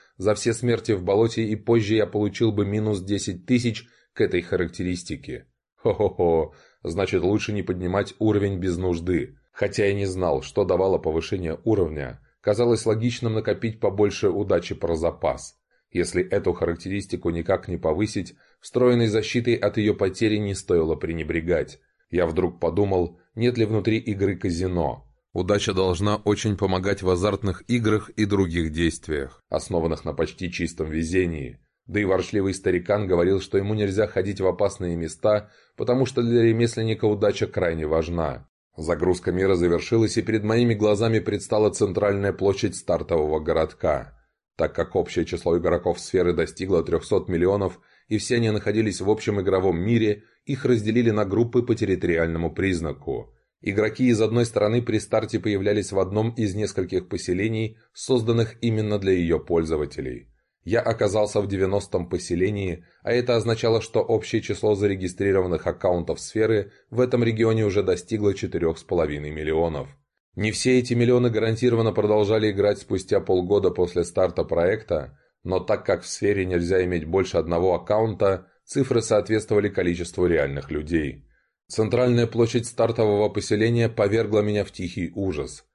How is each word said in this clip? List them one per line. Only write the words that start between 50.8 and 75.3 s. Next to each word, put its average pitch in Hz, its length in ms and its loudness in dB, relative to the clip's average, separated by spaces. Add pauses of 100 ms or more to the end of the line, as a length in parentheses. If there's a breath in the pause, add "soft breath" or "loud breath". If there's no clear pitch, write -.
на 104 140 2
группы 117 360 2
по 120 140 0
территориальному 82 800 0
признаку. 80 800 -4 (260)
Игроки 107 460 0
из 113 140 4
одной 113 240 2
страны 107 360 2
при 107 180 0
старте 110 400 -2
появлялись 101 520 0
в 98 80 0
одном 107 320 0
из 107 240 -2
нескольких 95 540 -4
поселений, 107 680 -4 (160 soft breath)
созданных 117 680 0
именно 107 380 0
для 95 120 2
её 85 260 2
пользователей. 76 920 -4 (340)
Я 110 180 0
оказался 107 600 0
в 101 60 -2
девяностом 95 640 -2
поселении, 92 760 -2 (180 soft breath)
а - 80 -4
это 123 240 0
означало, 113 460 0
что - 200 -2
общее 107 400 0
число 107 340 0
зарегистрированных 95 920 0
аккаунтов 87 520 -2
сферы 110 520 0 (180 loud breath)
в 117 120 0
этом 123 220 2
регионе 113 420 2
уже 98 180 2
достигло 104 500 0
четырёх 82 440 -2
с - 60 -20
половиной 76 480 -2
миллионов. 78 580 -2 (460)
Не 104 160 -2
все 127 280 2
эти 123 140 -2
миллионы 123 360 4
гарантированно 113 600 2
продолжали 107 600 2
играть 101 280 2
спустя 98 400 0
полгода 92 520 2
после 87 340 0
старта 87 400 0
проекта, 85 720 -2 (260 soft breath)